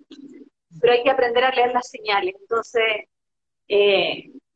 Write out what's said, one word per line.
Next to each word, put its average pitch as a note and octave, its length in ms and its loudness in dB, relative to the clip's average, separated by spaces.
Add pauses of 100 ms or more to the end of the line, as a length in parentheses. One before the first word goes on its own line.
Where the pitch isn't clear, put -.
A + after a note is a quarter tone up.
(800)
Pero A#3+ 140 4
hay A#3+ 100 0
que C4+ 60 0
aprender B3 340 0
a C4 80 2
leer A#3+ 220 0
las - 160 -4
señales. G#3+ 500 -4
Entonces, A3+ 440 -2 (840)
eh, G3 640 2 (240)